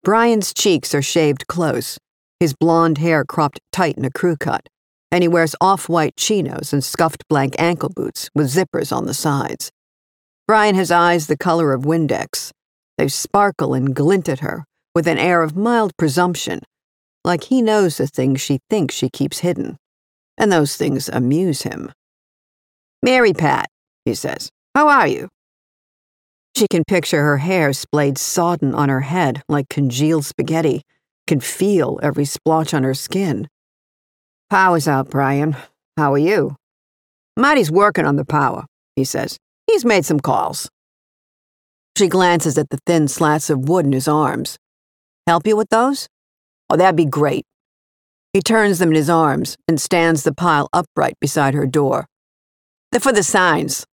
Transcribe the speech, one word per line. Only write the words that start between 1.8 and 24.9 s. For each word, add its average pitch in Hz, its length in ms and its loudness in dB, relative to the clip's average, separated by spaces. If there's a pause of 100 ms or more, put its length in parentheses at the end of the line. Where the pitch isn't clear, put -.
his 151 160 0
blonde 165 420 2
hair 156 260 0
cropped - 360 -4 (120)
tight 175 240 -2
in 135 100 -6
a 127 60 -4
crew 175 240 -2
cut, - 320 -6 (440)
and 175 100 2
he 175 60 2
wears 165 340 2
off-white 170 560 0
chinos 180 560 -2
and 143 100 0
scuffed - 460 -2
blank 139 300 0
ankle 165 300 -2
boots - 440 -10
with 151 140 0
zippers 143 440 -2
on 123 140 -4
the 113 80 -6
sides. - 580 -4 (760)
Brian 214 260 4
has 185 160 0
eyes 170 380 4
the 151 100 0
color 165 360 2
of 131 100 -2
Windex. 147 680 -2 (460)
They 151 100 0
sparkle 190 680 -2
and 131 180 -2
glint 156 340 0
at 143 120 -4
her - 260 -8 (300)
with 165 120 2
an 165 120 0
air 170 240 2
of 156 120 -4
mild 214 400 0
presumption, 170 680 -2 (640)
like 175 200 -2
he 262 160 2
knows 214 340 2
the 143 100 -2
things 135 360 -2
she 135 180 -2 (100)
thinks 196 240 0
she - 160 -4
keeps 139 300 -6
hidden. - 380 -4 (600)
And 214 140 2
those 151 240 2
things 139 320 -2
amuse 143 540 0
him. - 320 -10 (1080)
"Mary 247 300 4
Pat," 147 380 0 (340)
he 120 100 -2
says, - 380 -8 (240)
"how 294 140 6
are 262 180 4